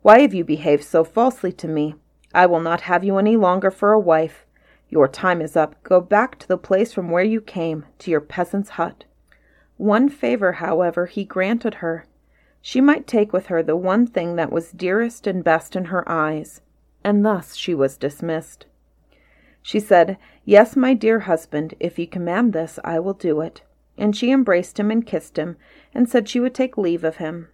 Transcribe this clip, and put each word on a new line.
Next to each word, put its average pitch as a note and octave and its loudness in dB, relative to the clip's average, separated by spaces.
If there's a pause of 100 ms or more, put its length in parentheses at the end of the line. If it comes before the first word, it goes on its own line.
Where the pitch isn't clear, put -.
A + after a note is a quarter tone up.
"Why G#3+ 10
have A#3+ 4
you E3+ -2
behaved D3 0
so E3 2
falsely A3+ -2
to E3+ -10
me? D3+ -4 (380)
I F3+ 6
will E3+ 2
not E3 -2
have F3+ 0
you G3 0
any G#3+ 2
longer F#3+ 2
for G#3 0
a A3 4
wife. D#3+ 0 (420)
Your C#3+ 4
time F3 -2
is D#3 -8
up. D3+ -2
Go F3+ 4
back G#3+ 0
to - -12
the F#3 0
place G3 -2
from F3 -8
where F3+ 0
you A3 0
came, E3 -8 (140)
to F3+ -8
your D3+ 2
peasant's F#3 -6
hut." - -6 (760)
One G#3+ 2
favor, A#3+ -2
however, F3 -2
he G3+ -8
granted G#3 -4
her. E3 -8 (560)
She - -4
might D4 2
take G#3+ 0
with F#3 -4
her E3 -2
the D#3+ 0
one F#3 0
thing F3 -4
that E3 -4
was E3 -4
dearest F#3+ -4
and F#3 -4
best E3 -2
in F#3 -6
her F3 -6
eyes, D#3 -6 (420)
and G#3 0
thus G3 -4
she - -6
was C#3 -2
dismissed. D#3+ -8 (920)
She - -6
said, F#3+ 2 (260)
"Yes, G#3 4
my C4 2
dear A3 0
husband, D#3+ -4
if F3 -6
you E3+ -6
command F3+ -2
this, D#3+ -8
I E3 -4
will F#3+ -6
do D#3 -2
it." E3 -10 (360)
And G#3 -2
she A#3+ -2
embraced G#3+ 0
him G#3 0
and A3+ 0
kissed - -8
him, C#3 -6 (360)
and A#3+ 2
said A#3 0
she A#3+ -4
would B3 -2
take B3+ -4
leave E3+ -2
of D#3+ -2
him. E3+ -10